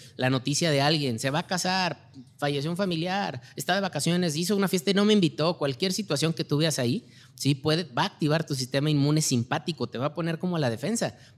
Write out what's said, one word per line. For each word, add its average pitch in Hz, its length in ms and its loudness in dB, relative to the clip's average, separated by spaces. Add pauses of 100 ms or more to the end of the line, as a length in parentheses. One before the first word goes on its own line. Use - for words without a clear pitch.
(160)
la 127 140 2
noticia 147 400 0
de 139 100 2
alguien. 143 380 0
Se 135 100 -2
va 147 120 0
a - 60 -8
casar, 185 640 -2 (280)
falleció 147 320 -2
un 175 80 -4
familiar, 180 640 -4 (140)
está - 180 0
de 196 80 0
vacaciones, 175 540 0
hizo 180 200 0
una 196 120 2
fiesta 190 240 0
y - 20 4
no 202 100 4
me 214 80 6
invitó. 180 460 2
Cualquier 147 340 -2
situación 160 400 0
que 160 120 -4
tú 147 140 0
veas 160 200 2
ahí, 131 260 0 (320)
Sí, 139 180 2
puede, 156 300 0
va 123 180 -4
a 185 40 0
activar 160 380 0
tu 151 100 -4
sistema 135 340 -2
inmune 151 320 4
simpático, 139 640 -2
te - 120 -10
va 131 80 -2
a 147 80 -4
poner 165 240 -4
como 180 180 -2
a - 20 0
la 135 120 0
defensa, 147 460 -4 (220)